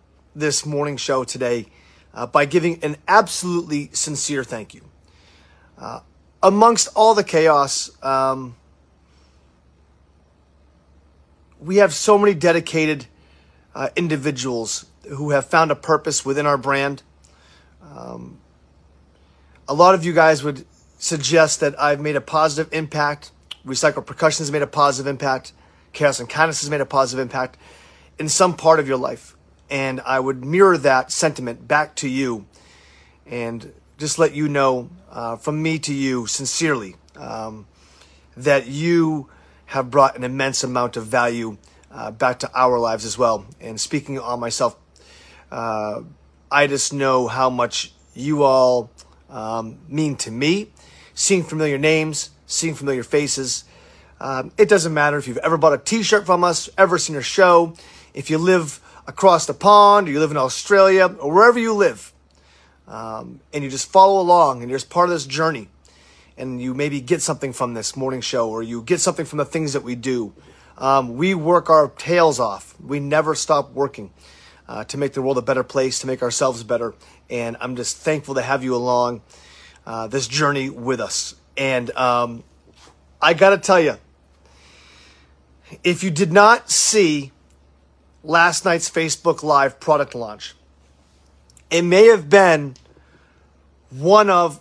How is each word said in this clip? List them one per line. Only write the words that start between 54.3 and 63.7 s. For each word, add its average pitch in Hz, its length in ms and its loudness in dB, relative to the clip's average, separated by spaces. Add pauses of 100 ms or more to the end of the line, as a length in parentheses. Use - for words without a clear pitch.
it 214 100 6
doesn't 170 240 2
matter 147 240 2
if 143 100 -6
you've 123 120 -8
ever 160 180 0
bought 156 160 4
a 135 60 2
t-shirt 208 480 0
from 175 180 2
us, 175 320 -2
ever 180 220 4
seen 151 180 -6
a 131 60 -8
show, 170 500 4 (400)
if - 160 -10
you 156 80 0
live 170 440 0 (260)
across 170 400 4
the 139 80 -4
pond, 202 540 8
or - 20 -4
you 143 100 0
live 156 100 0
in 147 60 -4
Australia, 190 720 4 (120)
or 143 140 -6
wherever 233 260 6
you 226 140 -2
live, 196 400 -2 (720)
um, 113 540 -14 (140)
and 143 100 -6
you 135 60 -10